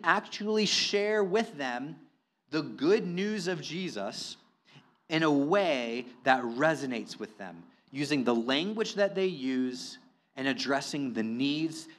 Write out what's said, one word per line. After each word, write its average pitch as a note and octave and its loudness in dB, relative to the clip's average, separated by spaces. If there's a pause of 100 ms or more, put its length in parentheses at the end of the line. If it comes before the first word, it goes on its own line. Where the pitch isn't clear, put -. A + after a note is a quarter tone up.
actually G#3 2
share G#3 2
with G#3+ 0
them C3+ -6 (540)
the D#3 0
good D3 2
news F#3 -2
of F3 -2
Jesus C3+ -8 (720)
in D#3+ 2
a D3+ 4
way C#3 2 (160)
that C3 6
resonates B2+ 0
with - -10
them, F2 -14 (260)
using C#3 0
the A#2+ 4
language D3+ 0
that G3 2
they F#3+ 2
use C3 -2 (380)
and C3+ -4
addressing C3+ -2
the A2 0
needs C#3+ -2 (100)